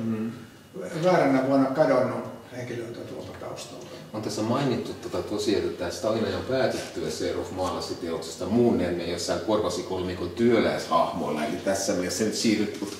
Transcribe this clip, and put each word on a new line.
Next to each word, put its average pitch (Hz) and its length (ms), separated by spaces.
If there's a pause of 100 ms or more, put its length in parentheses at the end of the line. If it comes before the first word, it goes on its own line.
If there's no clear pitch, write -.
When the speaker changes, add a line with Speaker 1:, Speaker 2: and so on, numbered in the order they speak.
Speaker 1:
Mm. 113 280 (720)
Speaker 2:
vääränä 139 420
vuonna 135 240
kadonnut 127 540 (320)
henkilöitä - 440
tuolta - 400
taustalta. - 460 (260)
Speaker 1:
On 107 100
tässä 110 200
mainittu 127 520
tota - 280
tosiaan, 101 420
että - 140
tää - 120
Stalin 110 340
ajan 92 180
päätyttyä - 680
Serov - 420
maalasi 90 420
teoksesta 85 520
muunnelmia, 90 640
jossa - 220
hän - 140
korvasi 107 360
kolmikon 90 480
työläishahmoilla. 90 1120
Eli 87 120
tässä 95 360
mielessä 90 320
nyt 104 100
siirryt-, 104 520 (140)